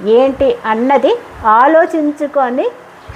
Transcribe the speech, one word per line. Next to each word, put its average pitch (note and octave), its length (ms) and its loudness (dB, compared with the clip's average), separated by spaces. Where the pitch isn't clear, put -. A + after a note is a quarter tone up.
ఏంటి B3+ 520 0
అన్నది B3+ 500 0
ఆలోచించుకొని D4 1200 0